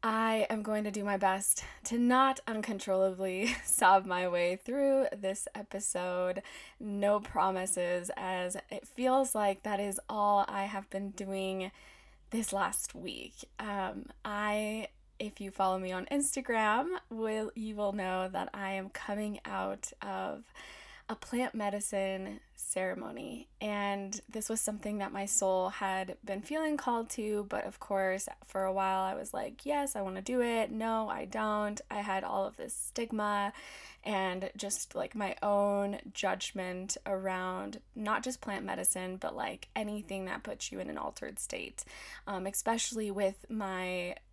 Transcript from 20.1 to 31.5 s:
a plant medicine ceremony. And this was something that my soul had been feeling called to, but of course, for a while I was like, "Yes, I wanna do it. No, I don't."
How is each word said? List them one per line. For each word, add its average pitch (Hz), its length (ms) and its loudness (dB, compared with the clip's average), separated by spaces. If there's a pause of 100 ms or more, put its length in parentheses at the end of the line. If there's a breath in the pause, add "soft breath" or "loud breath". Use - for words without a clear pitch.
a 220 60 -4
plant 247 400 -2
medicine 202 840 -2 (160)
ceremony. - 920 -4 (140)
And 202 580 -2 (120)
this 220 180 -4
was 220 120 0
something 214 380 -2
that 196 140 -2
my 196 140 -4
soul 185 420 4
had 190 560 -2
been 196 160 -4
feeling 302 380 0
called 233 320 0
to, 214 400 0
but 202 160 -2
of 196 140 -10
course, 190 480 2 (180)
for 190 180 -2
a 190 80 2
while 190 300 2
I 190 120 0
was - 200 -8
like, - 320 -6
"Yes, 285 280 0
I 208 60 -4
wanna 190 220 -4
do 247 180 2
it. 233 300 2
No, 220 400 0
I - 160 -2
don't." 208 540 0 (100)